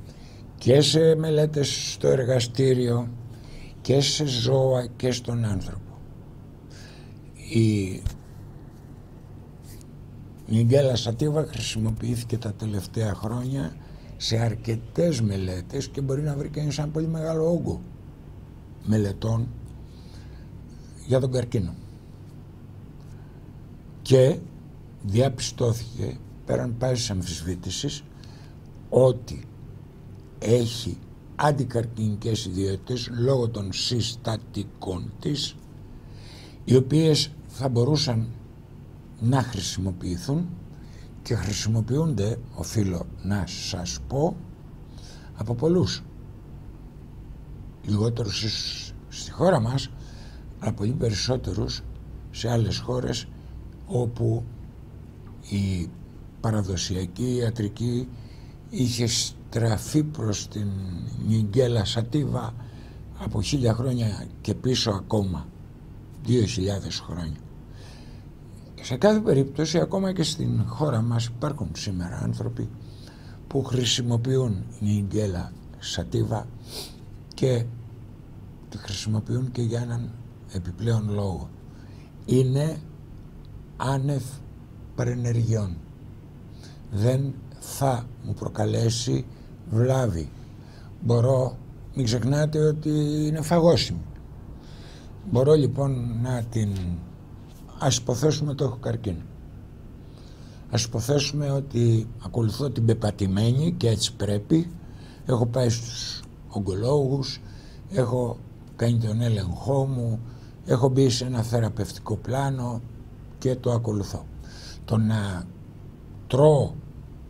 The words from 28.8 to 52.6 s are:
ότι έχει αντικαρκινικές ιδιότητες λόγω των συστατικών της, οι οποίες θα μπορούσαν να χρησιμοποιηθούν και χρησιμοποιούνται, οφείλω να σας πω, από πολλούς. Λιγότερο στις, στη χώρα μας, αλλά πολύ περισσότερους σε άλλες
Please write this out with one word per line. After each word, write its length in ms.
ότι 540
έχει 580
αντικαρκινικές 1080
ιδιότητες 640
λόγω 380
των 240
συστατικών 1500
της, 360
οι 120
οποίες 560
θα 220
μπορούσαν 600
να 220
χρησιμοποιηθούν 1080
και 140
χρησιμοποιούνται, 1040
οφείλω 500
να 240
σας 600
πω, 280
από 180
πολλούς. 480
Λιγότερο 460
στις, 600
στη 220
χώρα 280
μας, 300
αλλά 140
πολύ 180
περισσότερους 880
σε 180
άλλες 280